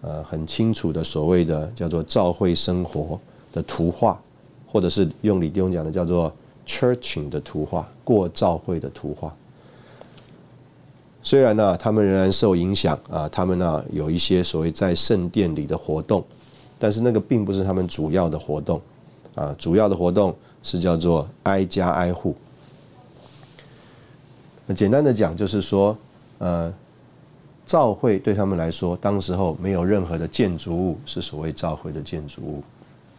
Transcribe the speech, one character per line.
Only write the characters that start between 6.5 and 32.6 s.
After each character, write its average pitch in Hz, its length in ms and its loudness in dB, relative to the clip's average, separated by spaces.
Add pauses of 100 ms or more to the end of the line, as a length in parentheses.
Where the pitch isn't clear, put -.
“churching” 123 600 -2
的 71 140 -6
图 76 240 -6
画， 82 240 -6 (140)
过 98 260 4
教 90 260 0
会 82 240 -6
的 73 120 -10
图 - 200 -10
画。 76 240 -10 (1900)
虽 139 180 6
然 110 160 6
呢， 101 200 4
他 110 140 0
们 107 140 4
仍 95 80 4
然 95 180 4
受 95 240 4
影 90 200 2
响 85 220 0 (120)
啊， 78 200 -4
他 - 140 -2
们 92 140 0
呢， 82 340 0
有 78 180 -4
一 85 100 0
些 90 240 4
所 80 180 -2
谓 82 100 0
在 90 220 0
圣 90 360 2
殿 87 260 0
里 73 100 -4
的 78 100 -2
活 78 240 -4
动， 92 240 0 (540)
但 110 140 2
是 110 100 -2
那 123 100 4
个 107 80 4
并 110 240 0
不 98 80 -2
是 98 120 0
他 95 100 0
们 92 140 0
主 78 240 -4
要 87 180 2
的 76 80 -4
活 76 240 -6
动 76 180 -2 (560)
啊， 71 220 -6
主 85 180 0
要 107 120 6
的 98 80 2
活 87 160 2
动 98 240 2 (280)
是 - 160 -4
叫 85 180 2
做 82 300 0 (160)
挨 95 200 0
家 90 280 -2
挨 87 220 0
户。 90 220 -6 (2250)
那 104 80 -4
简 98 160 2
单 139 140 4
的 135 100 4
讲 92 220 0
就 104 100 -2
是 98 160 0
说， 101 360 2 (400)
呃， 87 360 -2 (920)
教 135 280 4
会 104 260 2
对 107 140 0
他 101 120 0
们 98 120 0
来 82 120 -2
说， 87 280 -2
当 101 220 0
时 90 160 -4
候 90 260 0
没 98 100 -2
有 87 120 0
任 95 220 2
何 82 120 -6
的 85 100 -4
建 92 300 0
筑 85 180 -6
物 87 300 0
是 - 160 -8
所 76 200 -10
谓 80 100 -6
教 78 240 -4
会 78 160 -12
的 76 100 -8
建 73 260 -10
筑 71 140 -16
物。 73 220 -10 (560)